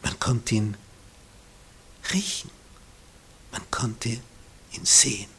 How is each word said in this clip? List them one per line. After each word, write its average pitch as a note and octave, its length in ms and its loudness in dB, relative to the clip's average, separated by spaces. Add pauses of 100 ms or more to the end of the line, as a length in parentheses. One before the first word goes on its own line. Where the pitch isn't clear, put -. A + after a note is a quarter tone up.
Man - 180 -4
konnte A#2 340 0
ihn G#2+ 220 0 (1400)
riechen. - 380 -2 (1000)
Man - 180 -8
konnte A2+ 380 -4
ihn - 760 -12
sehen G#2 440 4 (100)